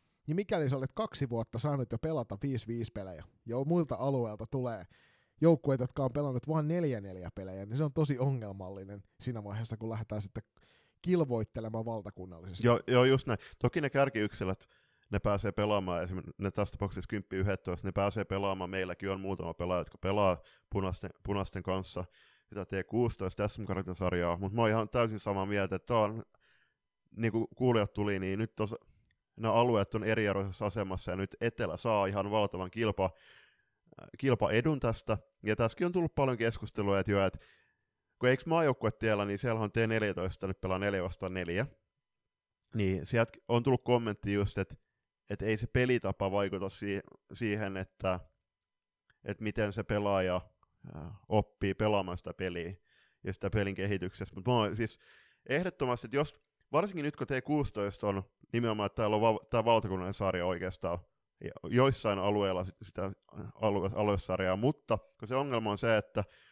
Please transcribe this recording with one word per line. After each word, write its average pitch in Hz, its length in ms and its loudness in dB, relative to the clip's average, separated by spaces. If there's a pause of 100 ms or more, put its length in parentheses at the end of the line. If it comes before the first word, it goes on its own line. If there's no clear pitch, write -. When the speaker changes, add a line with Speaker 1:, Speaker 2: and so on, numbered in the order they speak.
(280)
Speaker 1:
Niin 151 80 -2
mikäli 180 340 0
sä 135 80 0
olet 131 160 -6
kaksi - 360 -4
vuotta 117 300 -4
saanut 139 320 -2
jo 113 60 -4
pelata 139 440 -4
viisi 135 260 -4
viisi 117 240 -6
pelejä, 95 320 -10 (220)
jo 120 180 -2
muilta 156 320 2
alueelta 117 560 -2
tulee 120 340 -4 (560)
joukkueita, 147 420 6
jotka 135 200 -4
on 127 100 0
pelannut 139 340 -2
vain 156 200 0
neljä 151 340 0
neljä 92 340 -10
pelejä, 95 300 -8
niin 110 120 -6
se 151 60 2
on 143 100 -2
tosi 143 260 2
ongelmallinen 101 840 -4 (160)
siinä 113 240 -6
vaiheessa, 110 340 -6
kun 113 120 -6
lähdetään 110 320 -6
sitten 98 220 -10 (580)
kilvoittelemaan 113 840 0
valtakunnallisesti. 92 840 -4
Speaker 2:
Joo, 120 200 8
joo, 123 180 8
just 135 220 4
näin. 123 120 0 (200)
Toki 165 220 2
ne 143 80 0
kärkiyksilöt, 107 800 0 (440)
ne 101 80 0
pääsee 101 320 2
pelaamaan, 98 520 2
esimerkiksi 92 380 -8
ne 98 100 0
tässä 101 200 -2
tapauksessa - 380 -6
kymppi 101 260 -6
yhdentoista, 95 520 -2
ne 95 40 -4
pääsee 101 320 0
pelaamaan. 95 460 -2
Meilläkin 95 420 -4
on 95 80 -2
muutama 92 340 -4
pelaaja, 90 260 0
jotka - 180 -6
pelaa 98 400 4 (320)
punaisten, 95 400 -2 (140)
punaisten 98 400 -4
kanssa 92 420 -4 (440)
sitä 101 160 -8
T - 40 -20 (180)
kuusitoista 104 600 0
S 104 120 -6
M-karsintasarjaa, 90 800 -2
mut 95 160 -4
mä 117 80 0
oon 113 80 6
ihan 110 200 2
täysin 110 300 0
samaa 98 260 -2
mieltä, 98 300 -2
että 90 100 -8
tää 120 120 2
on, 110 260 2 (920)
niin 110 160 0
kuin 110 240 0
kuulijat 117 380 2
tuli, 104 260 0
niin 95 200 -2
nyt 110 160 -4
tos-, 104 200 -4 (600)
nämä 110 180 0
alueet 117 420 4
on 107 80 -2
eriarvoisessa 98 640 0
asemassa, 95 460 -4
ja 90 40 -2
nyt 95 260 -4
Etelä 113 360 -2
saa 107 280 2
ihan 101 260 -2
valtavan 98 400 0
kilpa-, 104 420 0 (1040)
kilpaedun 123 640 2
tästä. 113 380 -2 (260)
Ja 107 120 2
tässäkin 117 320 0
on 175 60 -2
tullut 175 220 0
paljon 131 220 2
keskustelua, 107 600 0
että 95 120 0
joo, 98 140 4
että - 140 -2 (800)
kun 123 100 4
eiks 131 160 2
maajoukkuetiellä, 117 800 2
niin 101 140 -2
siellä 113 220 0
on 104 100 -2
T - 40 -20 (120)
neljätoista, 98 600 -2
nyt 95 140 -6
pelaa 92 180 0
neljä 98 240 0
vastaan 92 300 -6
neljä. 92 340 -2 (1080)
Niin 95 300 0
sieltä 113 260 0 (160)
on 120 160 2
tullut 127 200 2
kommentti 110 500 0
just, 101 240 0
että, - 180 -4 (540)
että 101 160 -4
ei 110 120 2
se 110 100 -4
pelitapa 120 640 2
vaikuta 98 380 0
si-, 101 320 -4 (320)
siihen, 104 440 -2
että, 95 420 -4 (1040)
että 107 200 -8
miten 104 300 -2
se 104 100 -4
pelaaja, 95 580 2 (520)
ää, 78 220 -14 (140)
oppii 101 440 0
pelaamaan 98 440 0
sitä 87 160 -12
peliä 87 400 -6 (500)
ja 98 100 -6
sitä - 160 -6
pelin 98 260 0
kehityksestä. 95 600 -4
Mut 92 120 -6
mä 123 60 4
oon 107 220 2
siis 110 240 -4 (500)
ehdottomasti, 131 580 -2
että 113 100 -2
jos, 147 180 0 (360)
varsinkin 170 340 0
nyt 147 100 -4
kun 131 120 -4
T - 40 -4 (120)
kuusitoista 107 640 0
on 98 160 0 (300)
nimenomaan, 113 320 0
että 98 100 -4
täällä 107 200 2
on 107 60 4
va-, 113 280 4
tää 113 160 2
valtakunnallinen 98 480 4
sarja 90 320 0
oikeastaan, 90 540 -2 (440)
ja - 80 -8 (120)
joissain 117 560 2
alueilla 95 460 2
sit-, 95 160 -12
sitä 95 300 -8 (440)
alue-, 101 400 0
aluesarjaa, 95 600 0
mutta 113 420 0 (220)
kun 110 80 -12
se 123 80 -4
ongelma 127 360 0
on 101 60 0
se, 113 200 4
että 104 260 -2 (280)